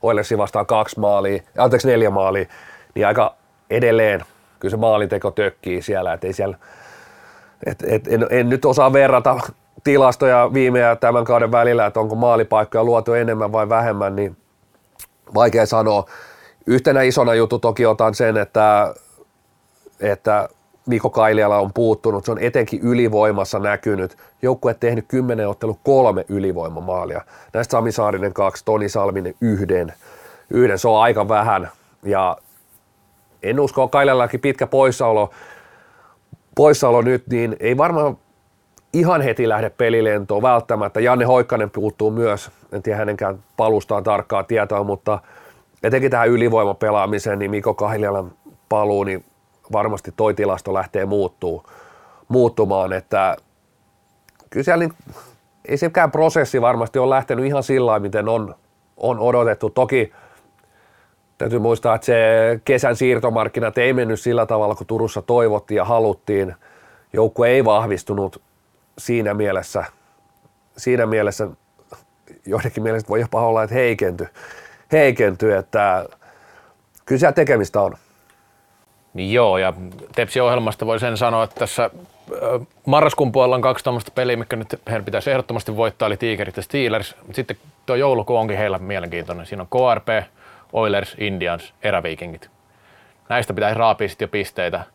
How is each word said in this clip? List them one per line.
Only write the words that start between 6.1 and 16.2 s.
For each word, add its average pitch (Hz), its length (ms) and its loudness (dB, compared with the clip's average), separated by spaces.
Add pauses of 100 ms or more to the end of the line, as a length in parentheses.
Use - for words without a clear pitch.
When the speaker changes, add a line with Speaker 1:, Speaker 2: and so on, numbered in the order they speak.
Speaker 1:
et 80 100 -10
ei 92 100 -6
siellä, 98 240 -6 (1080)
et, - 220 -8
et 110 200 -2
en, 113 220 0
en 120 200 2
nyt 135 160 0
osaa 135 280 4
verrata 131 460 4 (440)
tilastoja 127 680 4
viime 127 260 2
ja 117 160 4
tämän 117 300 2
kauden 117 260 2
välillä, 117 340 4
että 104 140 -2
onko 110 160 -2
maalipaikkoja 113 680 2
luotu 117 300 0
enemmän 113 380 -2
vai 107 180 -2
vähemmän, 104 460 0
niin 98 220 -4 (960)
vaikea 113 320 4
sanoa. 107 400 0 (600)